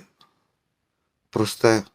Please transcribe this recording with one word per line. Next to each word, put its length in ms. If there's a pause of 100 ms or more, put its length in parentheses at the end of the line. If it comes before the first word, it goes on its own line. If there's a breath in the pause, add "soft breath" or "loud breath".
(1300)
просте 540 (100)